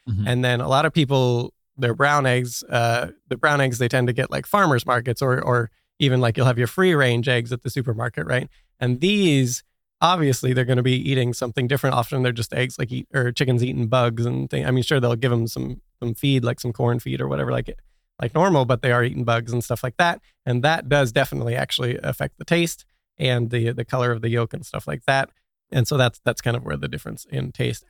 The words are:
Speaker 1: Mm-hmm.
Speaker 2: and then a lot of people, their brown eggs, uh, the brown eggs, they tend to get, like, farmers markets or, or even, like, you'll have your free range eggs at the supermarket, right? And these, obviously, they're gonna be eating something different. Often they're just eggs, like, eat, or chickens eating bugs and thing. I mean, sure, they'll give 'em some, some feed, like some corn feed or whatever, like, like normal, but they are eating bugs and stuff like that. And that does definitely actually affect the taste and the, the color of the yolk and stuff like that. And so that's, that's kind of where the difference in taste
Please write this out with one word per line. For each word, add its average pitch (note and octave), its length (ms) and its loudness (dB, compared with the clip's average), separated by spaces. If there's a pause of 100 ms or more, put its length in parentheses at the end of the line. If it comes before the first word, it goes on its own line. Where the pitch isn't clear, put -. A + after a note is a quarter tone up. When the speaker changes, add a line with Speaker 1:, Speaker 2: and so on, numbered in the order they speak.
Speaker 1:
Mm-hmm. G#2 180 -2
Speaker 2:
and B2 160 0
then B2 180 2
a C#3+ 60 -4
lot C3+ 180 4
of D#3+ 80 0
people, B2+ 600 2 (240)
their B2 160 0
brown C#3+ 320 2
eggs, B2 380 0
uh, A#2 480 0 (160)
the B2+ 100 -4
brown D3 240 2
eggs, B2+ 160 0
they B2 100 0
tend B2 200 2
to B2 60 -2
get, - 180 -4
like, - 160 -4
farmers E3 380 2
markets A#2+ 360 0
or, B2+ 200 0
or A#2+ 280 0 (300)
even, B2+ 200 4
like, A#2 160 2
you'll B2+ 120 2
have A#2+ 100 2
your A#2+ 100 0
free F#3 280 2
range B2 340 2
eggs A#2+ 240 0
at A#2+ 80 -8
the C3 80 -6
supermarket, A#2+ 560 -4
right? B2+ 240 -2 (300)
And B2 200 0
these, D3+ 640 2 (380)
obviously, D3 520 2
they're B2+ 120 2
gonna B2 180 2
be B2+ 120 2 (160)
eating B2 220 0
something B2 340 -2
different. C3+ 280 0
Often B2+ 280 -2
they're B2 80 2
just A#2 220 -6
eggs, B2+ 260 -2
like, A#2+ 120 -4
eat, B2+ 220 -8
or B2 180 0
chickens B2 320 0
eating B2+ 240 -2
bugs A#2+ 380 2
and B2+ 240 -2
thing. C#3 160 -4
I B2+ 60 0
mean, B2+ 120 2
sure, C#3 160 0
they'll A#2+ 160 2
give A#2+ 160 0
'em A#2 160 0
some, B2+ 340 -8 (200)
some A#2 140 -4
feed, C3+ 280 2
like A#2+ 160 -2
some A#2+ 140 -4
corn A#2+ 260 0
feed C3 220 -6
or C3 60 -4
whatever, C#3 240 -2
like, B2 260 -4 (420)
like A#2 140 -4
normal, D#3+ 320 4
but A#2+ 160 0
they B2+ 100 2
are A#2+ 120 4
eating B2+ 200 -2
bugs A#2 300 0
and A#2+ 100 -2
stuff - 200 -4
like B2 140 -6
that. F3 220 2 (240)
And B2 200 0
that D#3 260 0
does C#3 220 4
definitely B2 440 0
actually - 440 -2
affect - 400 -6
the D#3 60 -14
taste E3+ 380 0 (360)
and A#2+ 320 0
the, A#2 200 0
the A#2 140 -6
color B2 260 0
of A2+ 120 -4
the A#2+ 60 -2
yolk A#2 260 -2
and - 100 -14
stuff - 220 -10
like D3 180 -8
that. C3+ 240 0 (420)
And B2+ 160 2
so D3 100 -2
that's, B2 280 0
that's A#2+ 160 -2
kind A#2+ 160 -2
of A#2+ 60 -8
where D2 140 -6
the C#2 100 -6
difference - 380 -10
in C3+ 260 -8
taste B2 380 -6